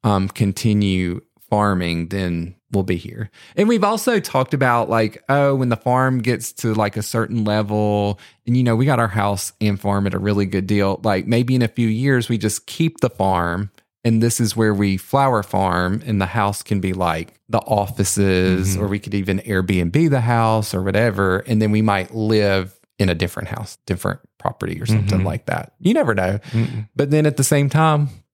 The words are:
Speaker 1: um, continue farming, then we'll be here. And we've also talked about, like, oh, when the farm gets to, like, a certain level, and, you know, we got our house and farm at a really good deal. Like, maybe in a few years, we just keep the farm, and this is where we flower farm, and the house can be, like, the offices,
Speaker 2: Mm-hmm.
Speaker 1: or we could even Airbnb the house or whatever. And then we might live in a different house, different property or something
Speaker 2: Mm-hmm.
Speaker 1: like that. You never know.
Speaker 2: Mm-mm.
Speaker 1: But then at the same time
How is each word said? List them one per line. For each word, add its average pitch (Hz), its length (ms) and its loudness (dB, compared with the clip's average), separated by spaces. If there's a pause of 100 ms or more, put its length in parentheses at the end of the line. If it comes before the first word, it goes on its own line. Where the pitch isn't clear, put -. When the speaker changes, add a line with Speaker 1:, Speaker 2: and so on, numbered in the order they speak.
Speaker 1:
um, 95 260 2
continue 98 920 0 (280)
farming, 90 600 0
then 87 460 -4 (160)
we'll 98 120 0
be 92 120 -2
here. - 340 -10 (260)
And 208 140 2
we've 220 140 2
also 214 360 0
talked 131 360 -2
about, 123 340 2
like, 113 400 0
oh, 139 240 2
when 131 160 0
the 113 80 0
farm 127 460 0
gets 117 300 -2
to, 113 200 -2
like, 107 240 0
a 104 60 -6
certain 113 420 -2
level, 104 760 0 (280)
and, 123 100 2
you 127 60 2
know, 117 120 2
we 127 120 2
got 139 120 2
our 113 80 2
house 101 540 -4
and 101 180 0
farm 101 280 0
at 95 80 -2
a 95 40 -2
really 101 280 0
good 95 180 -2
deal. 98 380 0
Like, 101 240 0
maybe 120 260 2
in 127 80 2
a 117 60 2
few 117 200 0
years, 123 420 0
we 117 100 0
just 104 260 -4
keep - 360 -2
the 123 100 0
farm, 92 580 0 (340)
and 113 200 4
this 117 160 0
is 113 180 0
where 110 160 4
we 98 240 0
flower 131 460 0
farm, 95 640 0
and 104 120 0
the 95 60 0
house 101 380 -2
can 101 180 -2
be, 92 120 -2
like, 85 420 -4 (140)
the 113 100 0
offices, 95 1120 0
Speaker 2:
Mm-hmm. 95 100 -2
Speaker 1:
or 101 40 -2
we 101 100 -4
could 101 160 -8
even 98 280 -2
Airbnb 92 680 0
the 135 120 2
house 113 520 2
or 92 80 -2
whatever. 98 640 2
And 110 160 2
then 107 80 2
we 107 140 2
might 101 320 0
live 104 580 2 (240)
in 95 120 2
a 87 60 2
different 85 340 -4
house, - 360 -10
different 92 360 -4 (180)
property - 420 -6
or 110 60 -6
something 101 320 0
Speaker 2:
Mm-hmm. 92 80 0
Speaker 1:
like - 180 -6
that. - 340 -6
You 180 140 2
never 226 220 2
know. 104 240 -2 (120)
Speaker 2:
Mm-mm. 110 440 -4
Speaker 1:
But 143 160 0
then 151 160 4
at 143 100 -2
the 135 60 0
same 143 260 2
time 151 400 2 (240)